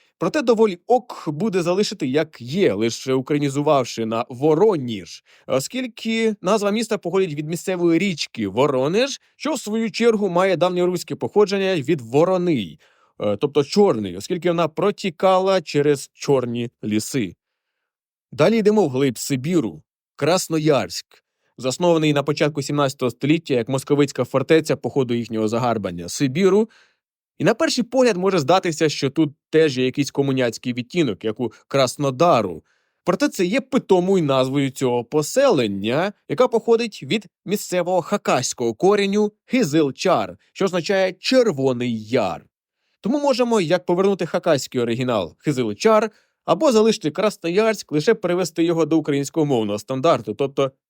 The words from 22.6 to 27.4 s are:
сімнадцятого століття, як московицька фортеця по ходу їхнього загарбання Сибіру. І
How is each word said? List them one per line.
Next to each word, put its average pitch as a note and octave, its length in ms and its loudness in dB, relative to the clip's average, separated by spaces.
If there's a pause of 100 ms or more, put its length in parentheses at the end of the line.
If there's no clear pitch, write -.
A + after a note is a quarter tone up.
сімнадцятого C#3 480 0
століття, D3+ 440 -2
як A#2 140 0
московицька C#3+ 560 0
фортеця D#3 520 2
по - 140 -8
ходу A#2+ 240 0
їхнього A2 340 -2
загарбання G#2 600 -2
Сибіру. F#3 640 2 (680)
І C#3+ 60 -4